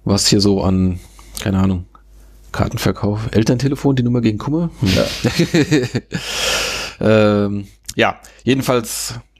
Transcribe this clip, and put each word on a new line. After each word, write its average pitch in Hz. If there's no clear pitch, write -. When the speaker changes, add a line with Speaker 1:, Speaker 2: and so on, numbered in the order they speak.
Speaker 1:
was 101
hier 104
so 98
an, 92
keine 98
Ahnung, 95
Kartenverkauf, 104
Elterntelefon, 131
die 123
Nummer 120
gegen 110
Kummer? 165
Hm. 104
Speaker 2:
Ja. 57
Speaker 1:
<laughs> 147
Ähm, 104
ja, 107
jedenfalls 127